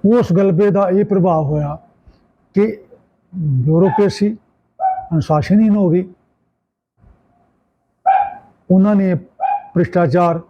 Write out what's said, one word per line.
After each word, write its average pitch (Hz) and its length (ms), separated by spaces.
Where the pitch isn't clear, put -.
ਉਸ 226 300
ਗਲਬੇ 196 380
ਦਾ 196 180
ਇਹ 196 160
ਪ੍ਰਭਾਵ 180 400
ਹੋਇਆ 147 320
ਕਿ 202 100
ਬਿਊਰੋਕਰੇਸੀ 185 1040
ਅਨੁਸ਼ਾਸਨਹੀਨ 180 640
ਹੋ 196 140
ਗਈ, 180 180
ਉਹਨਾਂ 190 260
ਨੇ 190 200
ਭ੍ਰਿਸ਼ਟਾਚਾਰ 170 1300